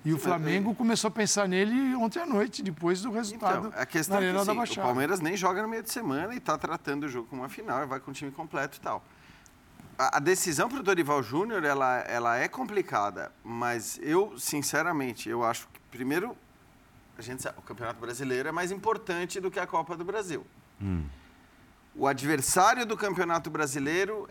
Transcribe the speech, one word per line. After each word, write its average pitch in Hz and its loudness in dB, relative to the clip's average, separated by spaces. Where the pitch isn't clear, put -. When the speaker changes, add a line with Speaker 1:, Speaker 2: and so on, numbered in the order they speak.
Speaker 1:
E 151 0
o - 4
Speaker 2:
Sim, - 4
mas - -2
Speaker 1:
Flamengo 180 2
Speaker 2:
é 196 0
Speaker 1:
começou 226 2
a 208 0
pensar 202 2
nele 233 2
ontem 226 0
à 339 -4
noite, 226 0
depois 180 0
do 240 -4
resultado 202 0
Speaker 2:
Então, 107 -4
a 131 0
questão 160 0
Speaker 1:
na 202 6
Speaker 2:
é 190 4
que, - 4
Speaker 1:
Arena 190 2
da 208 2
Speaker 2:
assim, 226 0
Speaker 1:
Baixada. 214 -2
Speaker 2:
o - -2
Palmeiras 143 2
nem 170 0
joga 185 2
no 220 -2
meio 226 -6
de - -10
semana 190 -2
e 233 -8
tá 156 0
tratando 151 -2
o - -4
jogo 120 -4
como 131 -8
uma 131 -6
final, 151 -2
vai 127 -4
com 139 -12
o - -8
time 139 -8
completo 143 -6
e - -20
tal. 110 -4
A, 131 2
a - 4
decisão 175 2
pro 254 -6
Dorival 151 4
Júnior, 175 0
ela, 135 4
ela 120 2
é 156 2
complicada, 123 -2
mas 117 -2
eu, 180 2
sinceramente, 143 -2
eu 120 0
acho 117 0
que, - -20
primeiro, 151 -2
a 117 -14
gente 123 -10
sabe, - -6
o - -20
Campeonato 117 -8
Brasileiro 127 -2
é - -4
mais 175 -2
importante 196 -2
do 185 -2
que - -8
a 160 -2
Copa 165 -2
do 170 -8
Brasil. 185 -4
Speaker 3:
Hum. 92 0
Speaker 2:
O 139 2
adversário 160 4
do 214 -2
Campeonato 170 0
Brasileiro 151 0